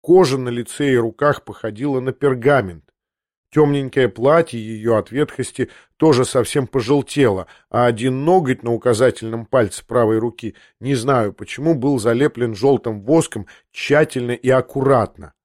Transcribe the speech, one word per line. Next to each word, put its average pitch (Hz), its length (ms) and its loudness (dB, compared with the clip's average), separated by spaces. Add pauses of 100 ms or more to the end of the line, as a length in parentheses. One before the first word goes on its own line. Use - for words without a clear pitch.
Кожа 156 380 4
на 127 100 -6
лице 120 440 -2
и 127 40 4
руках 117 480 0
походила 117 560 -6
на 127 120 -6
пергамент. 123 800 0 (600)
Темненькое 139 560 2
платье 135 500 0
ее 110 380 -2
от 104 140 -2
ветхости 131 580 -4 (300)
тоже 123 260 4
совсем 127 420 -2
пожелтело, 123 800 0 (220)
а 120 160 0
один 127 400 -2
ноготь 160 380 2
на 117 100 -2
указательном 113 720 0
пальце 113 420 -2
правой 113 320 2
руки, 110 360 -6 (260)
не 131 140 -2
знаю 117 400 0
почему, 147 400 -2
был 135 240 -2
залеплен 117 560 0
желтым 113 480 0
воском 127 440 0 (240)
тщательно 139 600 -2
и 123 160 -6
аккуратно. 131 840 0 (100)